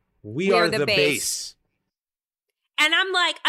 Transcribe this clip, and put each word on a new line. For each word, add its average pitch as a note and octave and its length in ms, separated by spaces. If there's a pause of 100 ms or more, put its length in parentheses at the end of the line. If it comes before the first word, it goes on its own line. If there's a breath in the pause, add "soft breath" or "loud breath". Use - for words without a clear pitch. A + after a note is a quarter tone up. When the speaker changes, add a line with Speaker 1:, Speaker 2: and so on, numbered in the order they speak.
(220)
Speaker 1:
We B2 280
Speaker 2:
We G3 40
Speaker 1:
are F3 120
Speaker 2:
are E3+ 40
the D3 100
Speaker 1:
the C#3+ 60
Speaker 2:
base. - 120
Speaker 1:
base." - 580 (1200)
Speaker 2:
And D4+ 180
I'm F#4+ 180
like, F4 360